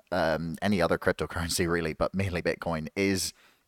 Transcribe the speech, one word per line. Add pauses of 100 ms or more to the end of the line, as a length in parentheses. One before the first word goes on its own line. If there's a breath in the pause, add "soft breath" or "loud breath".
(120)
um,
any
other
cryptocurrency
really,
but
mainly
Bitcoin,
is (360)